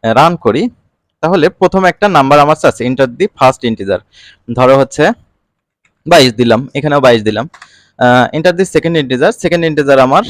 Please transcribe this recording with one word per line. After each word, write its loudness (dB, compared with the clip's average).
আহ, -2
রান 2
করি -2
তাহলে 0
প্রথম -2
একটা -2
নাম্বার 2
আমার 2
চাচ্ছে -2
enter 0
the -6
first -2
integer, -4
ধরো 2
হচ্ছে 0
বাইশ 2
দিলাম, 0
এখানেও -2
বাইশ 2
দিলাম। -4
আহ, 0
enter 0
the -2
second -2
integer, -2
সেকেন্ড -4
ইন্টিজার 0
আমার 2